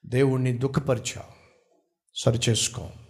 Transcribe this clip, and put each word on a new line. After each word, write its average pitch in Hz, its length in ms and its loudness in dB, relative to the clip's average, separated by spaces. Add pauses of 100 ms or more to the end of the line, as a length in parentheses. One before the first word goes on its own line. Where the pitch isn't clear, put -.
దేవుణ్ణి 127 520 2
దుఃఖపరిచావు, 131 720 -2 (840)
సరిచేసుకో. 117 720 0 (220)